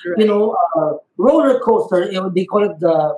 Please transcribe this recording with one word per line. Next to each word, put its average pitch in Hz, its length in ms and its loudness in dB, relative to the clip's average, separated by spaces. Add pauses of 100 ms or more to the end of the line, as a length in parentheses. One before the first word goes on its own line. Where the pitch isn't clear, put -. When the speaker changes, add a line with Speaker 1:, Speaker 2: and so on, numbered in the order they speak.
Speaker 1:
Right. 175 120 -4
Speaker 2:
you 214 80 4
know, 208 300 0 (220)
uh, 151 160 0 (240)
roller 269 420 2
coaster, 185 520 0
you 190 80 -4
know, 190 100 -6
they 180 160 -2
call 208 180 -2
it 170 160 -4
the 160 380 0